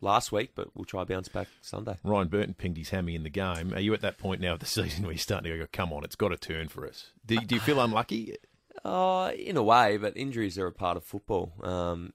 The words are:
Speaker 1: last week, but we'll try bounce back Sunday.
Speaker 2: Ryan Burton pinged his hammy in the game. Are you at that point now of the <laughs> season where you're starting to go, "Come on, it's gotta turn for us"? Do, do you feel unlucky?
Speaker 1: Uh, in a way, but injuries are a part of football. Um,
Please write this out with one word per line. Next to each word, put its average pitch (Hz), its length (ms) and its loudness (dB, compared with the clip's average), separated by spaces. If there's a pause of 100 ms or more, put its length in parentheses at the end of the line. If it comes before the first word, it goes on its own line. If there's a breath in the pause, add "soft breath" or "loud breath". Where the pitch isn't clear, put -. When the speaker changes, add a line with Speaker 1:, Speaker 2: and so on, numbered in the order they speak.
Speaker 1:
last 101 300 4
week, 107 240 0
but - 200 -8
we'll - 100 -8
try 95 180 -4
bounce 92 260 -4
back 92 200 -6 (120)
Sunday. 101 420 -8
Speaker 2:
Ryan 98 260 2
Burton 98 260 0
pinged 87 220 -4
his 80 120 -8
hammy 90 240 0
in 82 80 -4
the 78 80 -6
game. 92 460 -2
Are 95 40 -2
you 104 140 4
at 104 80 0
that 101 160 -2
point 95 240 -2
now 87 120 2
of 82 60 -2
the - 60 -10
<laughs> - 0 -
season 87 380 0
where 85 80 -2
you're 82 80 -4
starting 87 320 -2
to 82 80 -4
go, 80 120 -6
"Come 87 220 -2
on, 73 100 -6
it's - 120 -10
gotta 95 220 0
turn 80 300 -6
for - 200 -10
us"? - 240 -16 (160)
Do, 113 100 2
do 113 160 0
you 113 80 2
feel 139 180 4
unlucky? 113 580 0 (460)
Speaker 1:
Uh, 185 540 2
in 180 200 -2
a 120 60 4
way, 110 340 8
but 101 200 -2
injuries 113 400 -2
are 95 80 0
a 87 60 -4
part 87 260 0
of 85 60 -8
football. 90 580 -4
Um, 87 540 -2